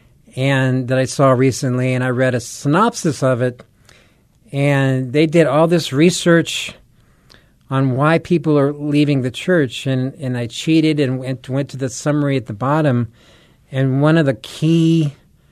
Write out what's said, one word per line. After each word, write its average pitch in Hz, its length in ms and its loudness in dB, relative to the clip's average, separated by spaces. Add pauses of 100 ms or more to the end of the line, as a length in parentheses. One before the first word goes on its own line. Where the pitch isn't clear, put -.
(360)
and 131 500 0
that 127 120 0
I 131 80 0
saw 135 240 2
recently, 127 600 0
and 127 120 -2
I 127 60 0
read 127 260 0
a 113 40 -4
synopsis 165 840 -2
of 127 180 0
it, 127 220 -4 (880)
and 135 600 0
they 151 140 2
did 156 220 2
all 151 180 2
this 165 260 -2
research 170 800 2 (960)
on 135 280 0
why 156 240 2
people 160 360 0
are 143 160 2
leaving 147 500 0
the 123 100 -4
church, 147 560 -2
and, 131 260 -2
and 127 240 -6
I 120 80 -4
cheated 156 540 0
and 131 180 0
went, 131 300 -8
went 135 220 -4
to - 60 -14
the 131 120 -6
summary 147 480 -2
at 117 100 -4
the 120 60 -10
bottom, 127 580 0 (640)
and 135 280 0
one 156 160 4
of 160 80 2
the 135 100 0
key, 165 840 0 (360)